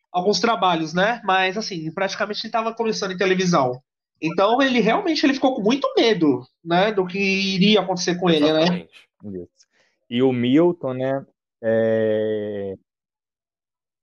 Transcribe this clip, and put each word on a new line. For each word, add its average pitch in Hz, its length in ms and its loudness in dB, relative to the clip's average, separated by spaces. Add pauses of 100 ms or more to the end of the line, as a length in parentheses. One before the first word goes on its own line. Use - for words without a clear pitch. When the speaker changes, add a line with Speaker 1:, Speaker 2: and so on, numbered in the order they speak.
(120)
Speaker 1:
alguns 196 280 0
trabalhos, 185 540 0
né? 214 300 0
Mas, 190 340 0
assim, 165 340 -6
praticamente 196 540 -6
ele 220 60 -10
tava 226 240 -4
começando 214 360 -4
em 180 60 -8
televisão. 175 640 0 (420)
Então, 196 380 2
ele 254 200 2
realmente 311 440 0
ele 277 80 4
ficou 269 220 0
com 220 80 -4
muito 277 340 0
medo, 165 480 2 (180)
né, 180 280 0
do 190 160 -2
que 180 100 -8
iria 190 640 2
acontecer 180 400 -2
com 180 100 0
ele, 156 240 4
né? 156 80 2
Speaker 2:
Exatamente. - 480 -4 (160)
Speaker 3:
Isso. 92 420 -14 (400)
E 120 140 -2
o 131 100 4
Milton, 131 600 2
né, 135 320 -4 (380)
é... 107 1120 0 (1300)